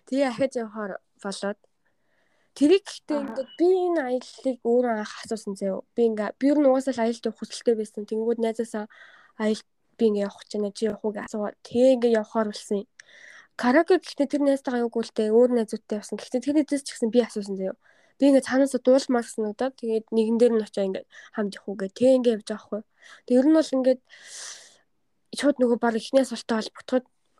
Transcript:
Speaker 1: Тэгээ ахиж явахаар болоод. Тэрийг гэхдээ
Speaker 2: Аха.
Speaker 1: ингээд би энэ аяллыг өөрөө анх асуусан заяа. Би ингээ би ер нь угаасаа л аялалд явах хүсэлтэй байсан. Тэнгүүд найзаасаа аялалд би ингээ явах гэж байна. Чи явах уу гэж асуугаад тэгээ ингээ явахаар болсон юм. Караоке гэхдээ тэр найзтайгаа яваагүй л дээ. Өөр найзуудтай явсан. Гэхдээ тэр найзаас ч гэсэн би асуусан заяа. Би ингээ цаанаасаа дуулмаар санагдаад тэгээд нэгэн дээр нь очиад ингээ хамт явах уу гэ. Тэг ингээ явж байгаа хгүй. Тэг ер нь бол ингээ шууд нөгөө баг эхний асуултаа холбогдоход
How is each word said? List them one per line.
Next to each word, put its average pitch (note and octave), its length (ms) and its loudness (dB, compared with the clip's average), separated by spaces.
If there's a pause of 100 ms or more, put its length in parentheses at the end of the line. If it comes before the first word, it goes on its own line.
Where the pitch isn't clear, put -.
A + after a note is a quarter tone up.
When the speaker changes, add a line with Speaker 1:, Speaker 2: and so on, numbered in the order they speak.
Speaker 1:
Тэгээ C4+ 240 -2
ахиж C4 240 -2
явахаар G#3+ 380 -8 (260)
болоод. G3+ 400 -8 (960)
Тэрийг E4 300 4
гэхдээ - 320 -6
Speaker 2:
Аха. C#4+ 40 -6 (120)
Speaker 1:
ингээд B3 240 -10
би E4+ 80 4
энэ F4+ 360 2
аяллыг B3+ 600 -4
өөрөө A#3+ 320 2
анх G#3+ 200 -8 (120)
асуусан G3+ 280 -8
заяа. G3 360 -6
Би A#3+ 160 -2
ингээ G#3+ 320 -4
би C4+ 160 0
ер D4 40 2
нь D4 120 4
угаасаа C4 240 0
л A3+ 80 -4
аялалд A#3 240 -4
явах A3+ 160 -8
хүсэлтэй - 320 -2
байсан. G#3+ 320 -8
Тэнгүүд A3+ 320 -4
найзаасаа A3+ 480 -6 (560)
аялалд G#3+ 240 -2 (320)
би A#3 80 2
ингээ G#3 160 0
явах G3+ 160 -8
гэж - 160 -20
байна. G#3 160 -4
Чи - 160 -12
явах G#3 160 -6
уу G#3+ 80 -4
гэж G3+ 160 -8
асуугаад G#3 300 -8 (100)
тэгээ B3+ 320 4
ингээ A#3 160 2
явахаар G#3+ 360 0
болсон - 280 -6
юм. - 120 -12 (680)
Караоке D#4 400 4
гэхдээ - 280 -4
тэр C#4+ 160 -2
найзтайгаа C4+ 400 0
яваагүй A#3 200 -4
л - 120 -12
дээ. G#3+ 200 0
Өөр A#3+ 160 6
найзуудтай A3 480 -4
явсан. G#3 200 -12
Гэхдээ - 240 -6
тэр C#4+ 120 0
найзаас C#4+ 280 0
ч - 120 -14
гэсэн A3+ 160 -2
би A#3 120 2
асуусан G3+ 360 -6
заяа. F#3+ 160 -6 (480)
Би C#4 80 6
ингээ C4 160 4
цаанаасаа C4 400 2
дуулмаар B3+ 400 2
санагдаад A3+ 480 -6
тэгээд A3 400 -4
нэгэн A3+ 240 2
дээр A#3 160 4
нь G#3+ 80 0
очиад G3+ 320 -4
ингээ - 100 -10 (300)
хамт G3+ 240 -6
явах - 80 -20
уу G3 80 -8
гэ. G3 160 -8
Тэг B3+ 200 4 (120)
ингээ A#3 160 2
явж - 80 -18
байгаа G#3 160 -10
хгүй. G#3 200 -10 (440)
Тэг B3 80 2
ер B3+ 160 6
нь D#4+ 80 6
бол D4+ 160 0
ингээ B3+ 220 2 (1400)
шууд C#4+ 240 0
нөгөө A#3+ 240 2
баг A#3 160 2
эхний C4+ 240 2
асуултаа A3 400 -4
холбогдоход - 440 -4 (340)